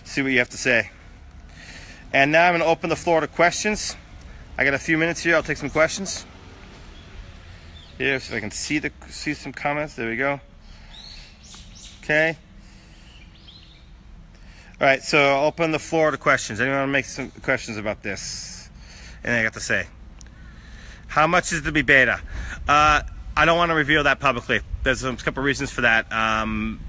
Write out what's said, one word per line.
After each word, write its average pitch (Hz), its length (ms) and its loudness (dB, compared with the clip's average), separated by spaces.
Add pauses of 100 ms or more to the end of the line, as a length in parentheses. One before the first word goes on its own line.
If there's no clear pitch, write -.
see - 180 -4
what 135 100 0
you 127 60 4
have 123 100 2
to - 80 -12
say. 120 340 2 (1200)
And 147 180 4
now 165 140 6
I'm 175 80 4
gonna 165 100 0
open 165 240 0
the 156 80 0
floor 165 240 2
to 151 60 0
questions. - 680 0 (640)
I 123 80 0
got 139 80 4
a 135 60 0
few 160 180 0
minutes 160 260 -2
here. 170 140 4
I'll 147 60 2
take 147 160 -4
some 143 100 -6
questions. 156 560 0 (1700)
Here, 135 200 0
see - 140 -10
if 117 60 -4
I - 20 -4
can 104 100 -8
see - 280 -2
the, 147 120 -4 (200)
see - 240 -6
some 139 180 -10
comments. 147 440 -4
There 113 120 -4
we 113 80 -4
go. 139 240 -2 (1600)
Okay. 156 360 0 (2500)
All 139 60 4
right, 135 160 4
so - 160 2
I'll 139 260 4
open 160 280 0
the 151 60 0
floor 160 320 2
to 139 60 -2
questions. 127 420 0
Anyone 135 200 0
wanna 135 140 0
make 135 120 2
some - 260 -8 (120)
questions 120 340 -2
about 104 260 -6
this? - 680 -10 (520)
Anything 117 180 0
I - 20 2
got 110 100 0
to - 80 -10
say? 101 280 -2 (1200)
How 151 180 4
much 175 260 0
is 156 120 -4
the 156 180 0
beta? 123 360 6 (480)
Uh, 147 360 6 (340)
I 151 80 6
don't 165 140 6
wanna 170 160 2
reveal 151 300 4
that 139 160 4
publicly. 120 420 2 (240)
There's 120 160 2
a 127 140 -4
couple 135 260 -4
reasons 135 300 -2
for - 80 -4
that. 113 320 4
Um, 110 680 -2 (100)